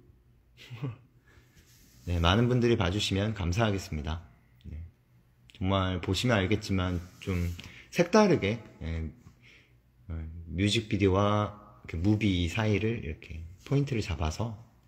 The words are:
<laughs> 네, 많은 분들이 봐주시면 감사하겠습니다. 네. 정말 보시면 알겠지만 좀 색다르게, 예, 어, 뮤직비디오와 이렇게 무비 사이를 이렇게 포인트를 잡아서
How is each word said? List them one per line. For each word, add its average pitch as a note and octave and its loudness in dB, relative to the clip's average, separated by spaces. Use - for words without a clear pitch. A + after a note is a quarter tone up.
<laughs> A#2+ -12
네, F2 -2
많은 F#2+ 6
분들이 A#2+ 4
봐주시면 G2+ 0
감사하겠습니다. F2 -2
네. D#2+ -14
정말 F#2 0
보시면 A2 0
알겠지만 F#2 0
좀 F2 -2
색다르게, E3+ 2
예, D#2+ -6
어, D#2+ -10
뮤직비디오와 G2+ 2
이렇게 - -10
무비 F#2 2
사이를 A2 0
이렇게 D#2+ -12
포인트를 C#3 0
잡아서 F2+ -4